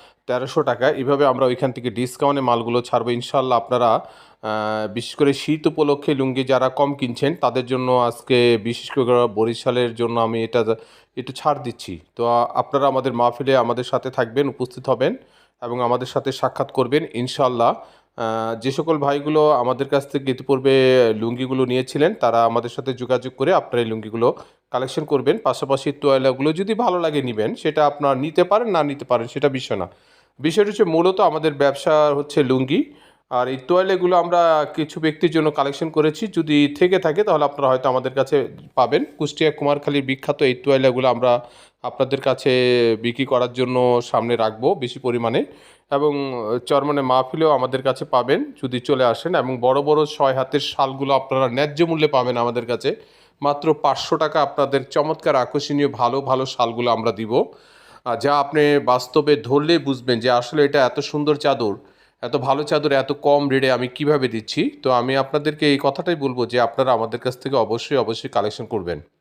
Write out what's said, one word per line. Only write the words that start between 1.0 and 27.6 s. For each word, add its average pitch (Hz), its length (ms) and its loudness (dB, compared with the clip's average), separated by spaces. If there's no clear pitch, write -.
আমরা 131 200 2
ওইখান 127 260 0
থেকে 123 180 -6
ডিসকাউন্টে 127 500 -2
মালগুলো 120 400 0
ছাড়বো 120 300 -2
ইনশাল্লাহ। 123 480 0
আপনারা, 120 360 2
আহ, 107 1000 -6
বিশেষ 120 220 -10
করে 143 180 2
শীত 151 340 -4
উপলক্ষে 147 480 0
লুঙ্গি 131 300 -2
যারা 131 240 2
কম 139 260 0
কিনছেন 139 400 -4
তাদের 127 320 -2
জন্য 127 260 -2
আজকে 120 720 2
বিশেষ 117 260 -6
করে 120 440 2
বরিশালের 120 600 0
জন্য 117 260 -2
আমি 113 240 0
এটা 113 320 0
একটু 131 160 -10
ছাড় 143 300 -2
দিচ্ছি। 120 360 -12
তো, 120 100 -2
আ-, 120 280 2
আপনারা 139 320 0
আমাদের 131 260 0
মাহফিলে 120 440 0
আমাদের 120 280 0
সাথে 131 260 -4
থাকবেন, 127 380 -2
উপস্থিত 131 400 -8
হবেন 135 280 0
এবং 120 200 -6
আমাদের 123 240 0
সাথে 135 260 -4
সাক্ষাৎ - 400 -4
করবেন 135 420 0
ইনশাল্লাহ। 123 560 0
আহ, 113 920 -6
যে 131 120 -4
সকল 156 260 -2
ভাইগুলো 147 520 2
আমাদের 127 380 0
কাছ 139 240 -2
থেকে 135 180 -4
ইতিপূর্বে 135 440 2
লুঙ্গিগুলো 123 500 -2
নিয়েছিলেন 127 500 0
তারা 117 300 2
আমাদের 117 260 0
সাথে 123 220 -8
যোগাযোগ 123 440 -4
করে 147 160 0
আপনারা 123 300 0
এই 113 60 -2
লুঙ্গিগুলো 110 460 -2
কালেকশন 131 340 -4
করবেন। 147 340 0
পাশাপাশি 135 540 -2
তোয়ালাগুলো 135 600 2
যদি 196 220 -2
ভালো 208 260 0
লাগে 151 220 0
নিবেন, 117 320 -2
সেটা 151 320 0